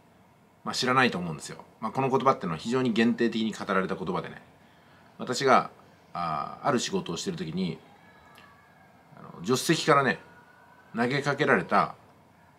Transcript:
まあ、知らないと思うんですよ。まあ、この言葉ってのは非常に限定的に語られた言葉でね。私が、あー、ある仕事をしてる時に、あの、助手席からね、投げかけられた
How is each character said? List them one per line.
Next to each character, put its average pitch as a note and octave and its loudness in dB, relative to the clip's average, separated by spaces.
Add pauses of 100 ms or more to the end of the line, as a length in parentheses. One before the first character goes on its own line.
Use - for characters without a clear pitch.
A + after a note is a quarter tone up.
(640)
ま G#2+ -6
あ、 - -8
知 - -2
ら B2+ 2
な C3 6
い A#2+ 4
と F#2+ -6
思 F2 -6
う - -8
ん D2+ -10
で - -14
す - -14
よ。 - -16 (160)
ま A2 -6
あ、 G#2 -6
こ C3+ -2
の C3+ 0
言 B2+ 2
葉 C3 4
っ - -2
て - -10
の F2 -4
は D#2 -6
非 A2+ -10
常 B2+ 0
に B2 0
限 A2+ 4
定 A#2 0
的 A2 -4
に A2 -2
語 G2+ -10
ら F#2+ 2
れ F#2+ -4
た F#2+ -4
言 F2+ -8
葉 F2 -2
で E2 -12
ね。 - -16 (760)
私 B2 -4
が、 A2+ 6 (420)
あ E2 -6
ー、 - -2
あ C#3+ 4
る B2 2
仕 - -4
事 F2+ -4
を E2 -6
し - -8
て G2 -4
る E2 -8
時 D#2+ -8
に、 F2+ -4 (1400)
あ - -20
の、 - -14
助 A2+ 2
手 C3 2
席 - 0
か D#3 6
ら C#3 6
ね、 A#2 0 (760)
投 A#2+ 0
げ C#3 0
か C#3 0
け D3 2
ら C3 6
れ F2 0
た F#2 2 (640)